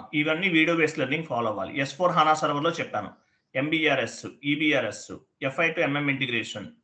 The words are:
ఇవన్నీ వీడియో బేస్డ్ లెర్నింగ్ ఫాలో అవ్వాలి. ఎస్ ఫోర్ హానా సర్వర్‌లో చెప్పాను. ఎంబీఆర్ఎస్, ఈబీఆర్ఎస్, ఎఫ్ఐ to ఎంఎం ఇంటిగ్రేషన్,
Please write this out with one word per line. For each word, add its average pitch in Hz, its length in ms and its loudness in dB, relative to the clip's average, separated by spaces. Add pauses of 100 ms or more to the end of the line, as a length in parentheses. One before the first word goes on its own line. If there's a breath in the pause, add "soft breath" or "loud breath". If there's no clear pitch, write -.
(140)
ఇవన్నీ 156 360 0
వీడియో 160 260 4
బేస్డ్ 151 240 0
లెర్నింగ్ 143 280 -2
ఫాలో 117 220 0
అవ్వాలి. 95 300 -6
ఎస్ 139 160 -4
ఫోర్ 180 160 2
హానా 156 220 6
సర్వర్‌లో 151 380 0
చెప్పాను. 113 380 -4 (460)
ఎంబీఆర్ఎస్, 143 680 0 (220)
ఈబీఆర్ఎస్, 143 640 0 (340)
ఎఫ్ఐ 143 280 0
to 165 120 -2
ఎంఎం 143 280 0
ఇంటిగ్రేషన్, 120 600 -2 (140)